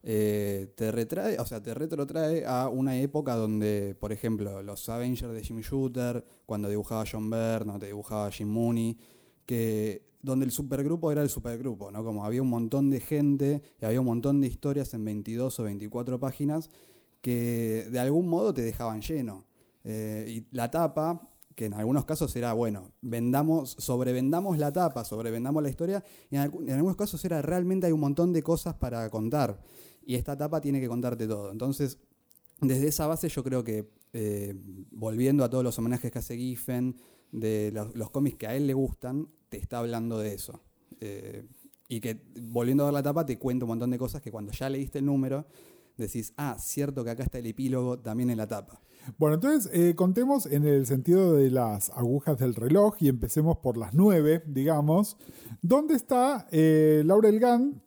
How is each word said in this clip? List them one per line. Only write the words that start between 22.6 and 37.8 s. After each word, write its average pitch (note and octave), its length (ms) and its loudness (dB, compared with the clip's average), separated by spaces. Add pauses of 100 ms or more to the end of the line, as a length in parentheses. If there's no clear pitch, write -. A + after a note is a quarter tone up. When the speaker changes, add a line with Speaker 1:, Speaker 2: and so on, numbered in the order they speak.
Speaker 1:
vendamos, C3 760 0
sobrevendamos C3+ 800 0
la D3 140 0
tapa, D3 320 0
sobrevendamos A2+ 580 -2
la C#3 80 -2
historia, F#3 340 -4 (260)
y C#3+ 60 -2
en C#3+ 60 2
algu-, D3 200 -4
en C3 120 -2
algunos F3 220 2
casos G3+ 280 -4
era E3 180 -2
realmente F3+ 460 0
hay E3 40 4
un D3+ 80 2
montón D3+ 320 2
de D#3+ 100 2
cosas D#3+ 320 -2
para A2+ 360 -4
contar, A2+ 500 0 (440)
y B2+ 100 -4
esta C#3 240 -2
tapa D3+ 240 -2
tiene C#3 180 0
que B2+ 80 -2
contarte A#2 400 -2
todo. G2+ 240 -6
Entonces, C3 460 -4 (640)
desde C3+ 260 2
esa D3+ 180 0
base D#3+ 220 -2
yo C3+ 160 -4
creo C3 180 -2
que, G#2+ 280 -4 (240)
eh, G#2 400 -4 (360)
volviendo B2 540 2
a A#2 60 0
todos B2+ 120 0
los A#2+ 160 -2
homenajes A#2+ 320 -2
que - 80 -8
hace A#2 180 -8
Giffen, B2 600 -4 (340)
de A2 420 -2
los, G#2+ 220 -8